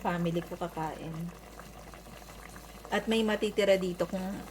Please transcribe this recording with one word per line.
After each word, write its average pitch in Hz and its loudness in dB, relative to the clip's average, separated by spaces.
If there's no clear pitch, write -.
family 175 2
ko 180 -8
kakain. 160 -4
At 208 2
may 226 6
matitira 202 6
dito. 180 0
Kung 185 -2